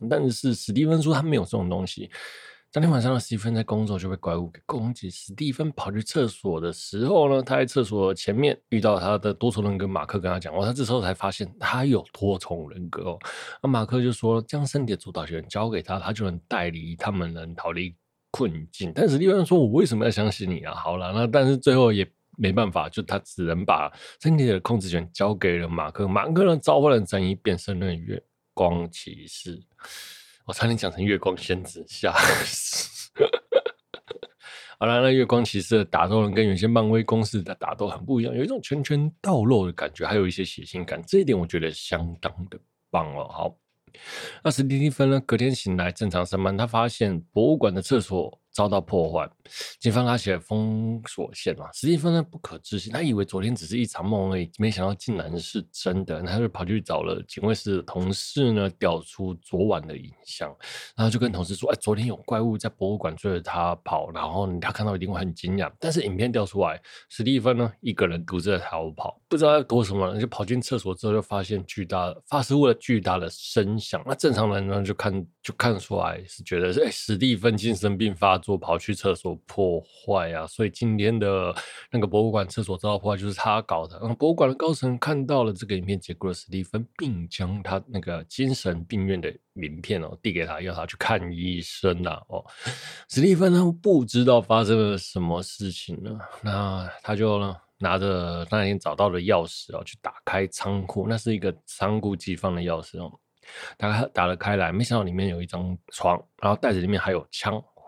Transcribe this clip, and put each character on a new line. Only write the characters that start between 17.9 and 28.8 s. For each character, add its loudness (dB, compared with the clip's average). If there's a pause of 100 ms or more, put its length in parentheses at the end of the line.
困 -2
境。 -8
但 4
史 4
蒂 2
芬 4
说 6
，“我 6
为 6
什 0
么 2
要 4
相 2
信 -4
你 -4
啊？” -8
好 -4
啦， -4
那 2
但 6
是 4
最 6
后 8
也 2 (360)
没 4
办 2
法， 0
就 -6
他 -2
只 -8
能 0
把 2 (260)
身 4
体 4
的 4
控 0
制 -4
权 0
交 2
给 2
了 -2
马 -4
克。 -2
马 2
克 4
呢， 4
召 4
唤 6
了 6
战 0
衣， 0
变 0
身 -4
了 -2
月 -8 (360)
光 2